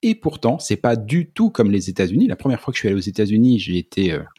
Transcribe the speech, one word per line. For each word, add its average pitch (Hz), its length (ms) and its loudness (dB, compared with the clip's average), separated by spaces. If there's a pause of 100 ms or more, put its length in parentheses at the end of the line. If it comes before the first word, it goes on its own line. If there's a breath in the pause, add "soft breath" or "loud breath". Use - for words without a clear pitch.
et 226 120 2
pourtant, 147 460 -2
c'est - 160 -2
pas 117 220 0
du 127 340 -2
tout 220 200 2
comme 107 200 2
les 98 180 0
États-Unis. 98 380 2
La - 80 -2
première 131 240 -2
fois - 140 -8
que - 20 -6
je - 60 -6
suis 107 80 0
allé 98 80 0
aux - 20 0
États-Unis, 107 600 2
j'ai 90 180 -4
été, 90 340 -2
euh, 73 120 -4 (160)